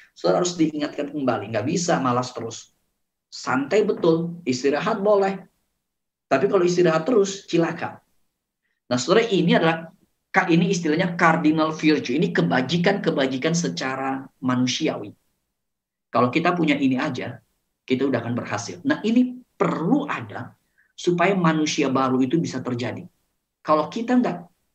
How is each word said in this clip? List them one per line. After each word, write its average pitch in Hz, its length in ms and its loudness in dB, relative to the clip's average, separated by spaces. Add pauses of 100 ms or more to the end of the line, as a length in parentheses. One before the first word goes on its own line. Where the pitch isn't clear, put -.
(160)
saudara 180 280 0
harus 175 120 -2
diingatkan 147 560 -2
kembali. 113 400 -4
Nggak 117 160 -2
bisa 170 320 0
malas 123 320 0
terus. - 400 -12 (600)
Santai 139 500 0
betul, 170 640 0
istirahat 147 560 0
boleh. 196 420 2 (840)
Tapi 135 180 4
kalau 190 160 2
istirahat 170 400 2
terus, 202 460 0
cilaka. 156 500 -2 (880)
Nah, 123 100 0
saudara, 208 280 2
ini 202 320 2
adalah, 165 320 0 (400)
ka-, 175 200 0
ini 170 200 4
istilahnya 170 480 -2
cardinal 156 560 2
virtue. 151 440 0
Ini 185 120 0
kebajikan-kebajikan 160 1300 0
secara 135 680 -6 (160)
manusiawi. 127 720 -2 (1000)
Kalau 123 160 4
kita 165 240 2
punya 147 240 2
ini 131 240 2
aja, 127 400 -6 (480)
kita 131 160 0
udah 123 160 -2
akan 113 160 -4
berhasil. 98 480 -6
Nah, 139 160 0
ini 247 400 2 (160)
perlu 170 480 0
ada 104 480 -10 (400)
supaya 175 400 2
manusia 156 560 2
baru 131 320 2
itu 131 160 2
bisa 139 240 -4
terjadi. 120 440 -6 (600)
Kalau 156 240 2
kita 240 300 0
nggak 175 180 0 (380)